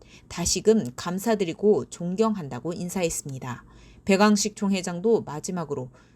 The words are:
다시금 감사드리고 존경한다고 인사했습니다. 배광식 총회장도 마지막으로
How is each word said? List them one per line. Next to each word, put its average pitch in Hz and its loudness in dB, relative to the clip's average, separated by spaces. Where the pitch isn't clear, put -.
다시금 185 2
감사드리고 196 0
존경한다고 175 -2
인사했습니다. 151 -4
배광식 208 4
총회장도 190 0
마지막으로 151 -6